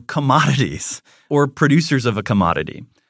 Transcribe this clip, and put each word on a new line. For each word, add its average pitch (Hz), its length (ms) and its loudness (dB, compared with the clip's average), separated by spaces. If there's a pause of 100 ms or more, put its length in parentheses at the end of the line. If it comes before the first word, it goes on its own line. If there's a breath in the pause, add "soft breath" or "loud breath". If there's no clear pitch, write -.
commodities 139 920 0 (280 soft breath)
or 143 180 2
producers 139 580 0
of 110 120 0
a 107 60 -4
commodity. 85 640 -2 (240)